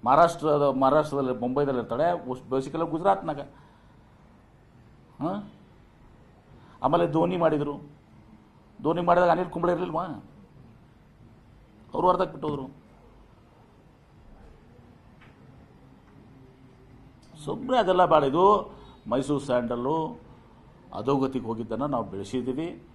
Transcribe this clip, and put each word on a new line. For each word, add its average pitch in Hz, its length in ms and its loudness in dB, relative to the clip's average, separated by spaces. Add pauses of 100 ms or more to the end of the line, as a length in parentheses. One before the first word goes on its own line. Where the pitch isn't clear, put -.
ಮಹಾರಾಷ್ಟ್ರದ, 147 560 4
ಮಹಾರಾಷ್ಟ್ರದಲ್ಲಿ, 139 760 2
ಮುಂಬೈದಲ್ಲಿ 131 400 -2
ಇರ್ತಾಳೆ, 139 500 -2
ಉಸ್-, 123 140 -8
ಬೇಸಿಕಲಿ 147 420 -4
ಗುಜರಾತ್ನಾಗ. 160 540 -2 (1800)
ಹಾಂ, 190 300 -6 (1300)
ಆಮೇಲೆ 165 280 2
ಧೋನಿ 175 260 0
ಮಾಡಿದರು. 151 640 -2 (840)
ಧೋನಿ 165 200 0
ಮಾಡಿದಾಗ 175 280 4
ಅನಿಲ್ 170 200 2
ಕುಂಬ್ಳೆ 175 220 -2
ಇರಲಿಲ್ವಾ? 170 320 -4 (1900)
ಅವರು 170 160 2
ಅರ್ಧಕ್ಕೆ 175 220 2
ಬಿಟ್ಟೋದ್ರು. 147 480 -8 (4000)
ಸುಮ್ಮನೆ 247 320 -2
ಅದೆಲ್ಲ 180 280 4
ಭಾಳ 156 180 6
ಇದು. 180 520 4 (340)
ಮೈಸೂರು 135 300 0
ಸ್ಯಾಂಡಲ್ಲು 123 800 -2 (760)
ಅಧೋಗತಿಗೆ 131 520 0
ಹೋಗಿದ್ದನ್ನು 113 420 -6
ನಾವು 123 160 -2
ಬೆಳೆಸಿದ್ದೀವಿ. 127 920 -8